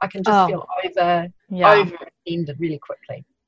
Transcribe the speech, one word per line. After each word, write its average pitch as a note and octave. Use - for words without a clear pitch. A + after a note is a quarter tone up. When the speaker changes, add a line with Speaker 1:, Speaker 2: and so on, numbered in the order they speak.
Speaker 1:
I G3
can F#3+
just B3
Speaker 2:
Oh. F#3
Speaker 1:
feel -
over, F3
Speaker 2:
Yeah. G3
Speaker 1:
overextended E3+
really D#3+
quickly. -